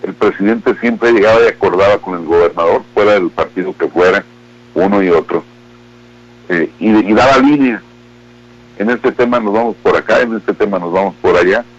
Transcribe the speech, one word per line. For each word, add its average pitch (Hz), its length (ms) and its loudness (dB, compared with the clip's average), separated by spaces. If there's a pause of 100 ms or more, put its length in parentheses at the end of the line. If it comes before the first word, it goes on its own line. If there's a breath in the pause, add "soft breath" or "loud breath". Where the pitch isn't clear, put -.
el 98 100 -10
presidente 107 640 -2
siempre 117 320 0
llegaba 110 320 4
y 117 40 4
acordaba 98 500 0
con 92 220 -8
el 82 60 -10
gobernador, 85 580 0 (100)
fuera 104 200 2
del 90 160 0
partido - 460 -6
que 78 120 -4
fuera, 92 360 0 (520)
uno 98 260 0
y 92 80 0
otro. - 340 0 (1040)
Eh, 85 200 -2 (100)
y, 110 100 -2
y 107 240 2
daba 131 260 4
líneas. 135 420 2 (960)
En 104 140 -2
este 196 200 -2
tema 120 280 0
nos 104 140 -4
vamos 113 280 -2
por 87 160 0
acá, 117 240 0
en 117 140 -2
este 104 180 -6
tema 98 240 -2
nos 87 160 -6
vamos 95 260 -2
por 90 160 2
allá. 95 300 0 (140)